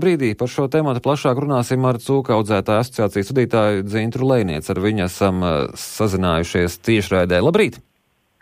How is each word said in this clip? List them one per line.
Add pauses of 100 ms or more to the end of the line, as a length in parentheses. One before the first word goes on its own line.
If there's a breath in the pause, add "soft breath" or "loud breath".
brīdī
par
šo
tematu
plašāk
runāsim
ar
cūku
audzētāju
asociācijas
vadītāju
Dzintru
Lēnieci.
Ar
viņu
esam,
eh, (160)
sazinājušies
tiešraidē.
Labrīt! (580)